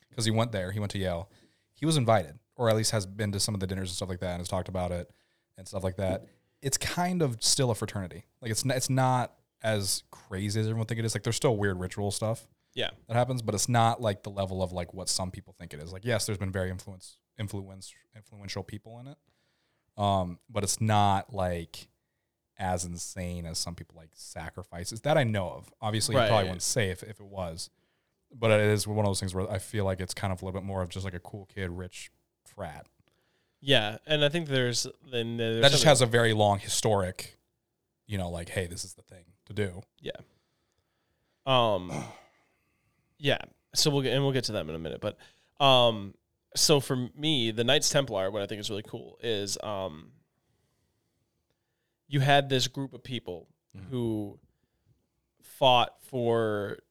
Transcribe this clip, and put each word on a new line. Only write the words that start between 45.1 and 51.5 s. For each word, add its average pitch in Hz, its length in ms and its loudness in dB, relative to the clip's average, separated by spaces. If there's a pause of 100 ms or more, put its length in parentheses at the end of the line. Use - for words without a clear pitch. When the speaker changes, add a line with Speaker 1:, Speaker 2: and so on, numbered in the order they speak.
Speaker 2:
um, 117 500 4 (420)
so 147 240 6
for 127 360 -2
me, 143 360 0
the 117 120 0
Knights 135 260 4
Templar, 110 420 0
what 104 100 -2
I 101 60 -2
think 104 120 -8
is 104 100 -8
really 104 140 -6
cool - 400 -14
is, 101 400 -2
um, 95 480 -6 (2000)